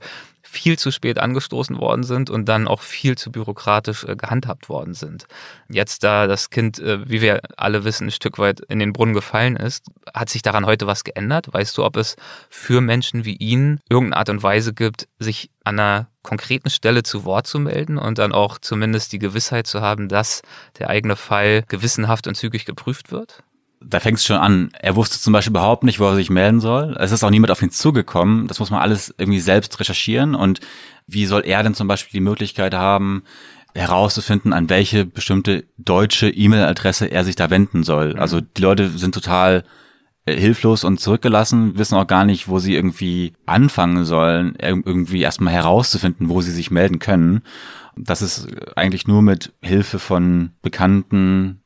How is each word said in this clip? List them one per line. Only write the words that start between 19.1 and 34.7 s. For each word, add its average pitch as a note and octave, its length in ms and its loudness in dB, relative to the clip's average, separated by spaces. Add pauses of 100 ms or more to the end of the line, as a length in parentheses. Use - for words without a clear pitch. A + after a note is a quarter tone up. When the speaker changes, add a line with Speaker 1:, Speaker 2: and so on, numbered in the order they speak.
Speaker 1:
die G2+ 60 -8
Gewissheit A2 480 -4
zu G#2 160 -6
haben, G#2 260 -2
dass G2+ 320 0 (380)
der - 100 -6
eigene G#2+ 280 0
Fall G#2+ 520 0
gewissenhaft A2 580 -2
und G#2+ 100 -6
zügig A2+ 280 -6
geprüft - 480 -10
wird? - 300 -12 (380)
Speaker 2:
Da - 200 -6
fängt's - 260 0
schon G#2 120 2
an. F#2 320 2 (100)
Er F#2+ 160 0
wusste - 240 0
zum A2 120 2
Beispiel G#2 200 4
überhaupt G#2 320 2
nicht, A#2 160 2
wo G2+ 60 4
er G2 100 4
sich F2+ 140 0
melden G2+ 280 6
soll. B2+ 400 -2
Es F#2+ 140 0
ist A2+ 100 0
auch G2+ 80 4
niemand G#2+ 220 6
auf - 100 0
ihn F2+ 80 0
zugekommen. A2+ 800 2
Das - 100 -8
muss G#2 140 -4
man F#2+ 80 0
alles G2+ 380 -2
irgendwie G2 200 2
selbst F#2+ 400 2
recherchieren. - 560 0
Und F#2+ 240 2 (480)
wie G2+ 200 -2
soll G2+ 200 2
er G2 160 2
denn G#2+ 120 2
zum G#2 120 -2
Beispiel G2 320 -2
die F#2+ 60 0
Möglichkeit G2+ 500 -2
haben, G2 480 0 (520)
herauszufinden, G2 800 0
an E2+ 160 0
welche G2 360 2